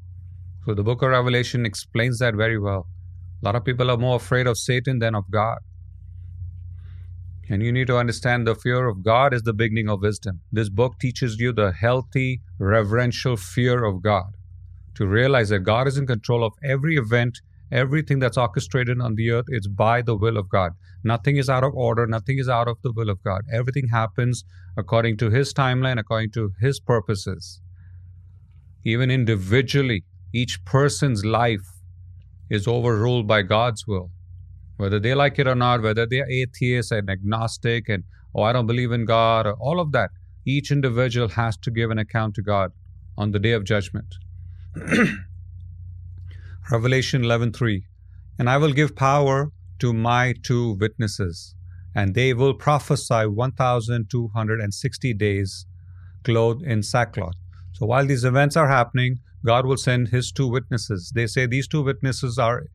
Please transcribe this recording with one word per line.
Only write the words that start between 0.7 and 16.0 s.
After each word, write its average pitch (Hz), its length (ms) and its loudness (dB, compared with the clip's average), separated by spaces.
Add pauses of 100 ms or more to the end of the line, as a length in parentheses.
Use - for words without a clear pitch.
the 101 100 0
book 120 180 0
of 135 100 2
Revelation 123 540 2
explains 117 540 -2
that 117 160 2
very 110 240 2
well. 98 280 -2 (540)
A - 40 -4
lot 104 100 2
of 120 100 -2
people 123 240 0
are 123 80 2
more 123 200 2
afraid 127 280 0
of 120 120 0
Satan 127 420 -2
than 113 160 0
of 92 160 -4
God. 110 280 0 (1900)
And 98 120 0
you 117 100 0
need 127 160 0
to 123 100 4
understand 120 480 2
the 110 100 2
fear 123 320 0
of 95 160 -4
God 123 300 4
is 113 100 -2
the 113 100 0
beginning 107 360 0
of 98 120 -2
wisdom. 101 400 -4 (100)
This 107 180 0
book 117 300 0
teaches 120 400 -2
you 123 120 0
the 107 220 2
healthy, 127 680 0 (160)
reverential 113 800 2
fear 123 480 0
of 95 180 -2
God, 101 340 0 (600)
to 104 120 0
realize 117 420 4
that 104 100 2
God 110 280 2
is 139 100 -2
in 139 100 -2